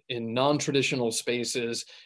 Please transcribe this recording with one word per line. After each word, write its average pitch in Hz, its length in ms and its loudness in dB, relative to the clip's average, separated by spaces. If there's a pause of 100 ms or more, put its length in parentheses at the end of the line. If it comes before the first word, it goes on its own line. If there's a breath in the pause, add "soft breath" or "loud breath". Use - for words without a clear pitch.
(100)
in 117 240 -4
non-traditional 135 760 2
spaces 117 760 -2 (180 loud breath)